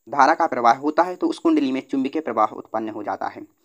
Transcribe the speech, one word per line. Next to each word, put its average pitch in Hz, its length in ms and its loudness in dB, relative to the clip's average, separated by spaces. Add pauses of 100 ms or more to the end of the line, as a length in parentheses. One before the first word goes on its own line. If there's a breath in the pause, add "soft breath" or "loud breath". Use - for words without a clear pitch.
धारा 139 280 4
का 165 120 0
प्रवाह 120 300 2
होता 151 260 0
है 180 120 -4
तो 170 120 -2
उस 165 120 -4
कुंडली 147 320 2
में 131 100 -4
चुंबकीय 135 400 -4
प्रवाह 113 320 0
उत्पन्न 110 360 -8
हो 107 140 -12
जाता 98 240 -6
है, 101 180 -12 (200)